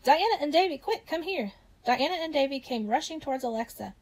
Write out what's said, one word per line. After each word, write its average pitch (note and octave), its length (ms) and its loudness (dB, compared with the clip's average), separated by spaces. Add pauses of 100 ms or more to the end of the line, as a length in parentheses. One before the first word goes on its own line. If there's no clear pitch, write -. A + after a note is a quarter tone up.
Diana F4+ 360 6
and D4 120 -2
Davy, E4 260 4
quick, - 280 -4
come E4 160 -4
here. D#4 300 -4 (320)
Diana C4 300 2
and D#4+ 180 -4
Davy C#4 280 0
came A#3 280 -4
rushing D#4 320 -2
towards C4 240 -4
Alexa. A3+ 580 -6